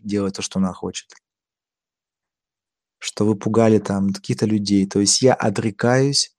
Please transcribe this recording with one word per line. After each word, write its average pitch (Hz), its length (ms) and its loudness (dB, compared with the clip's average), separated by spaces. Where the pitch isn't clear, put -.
делать 101 340 -4
то, 98 60 -8
что - 160 -6
она 92 160 -2
хочет. - 360 -10
Что - 260 -6
вы 107 120 0
пугали, 110 420 4
там, 98 340 -2
каких-то - 340 -4
людей". 101 400 2
То 98 140 -2
есть 101 220 2
я 127 120 6
отрекаюсь 123 1040 0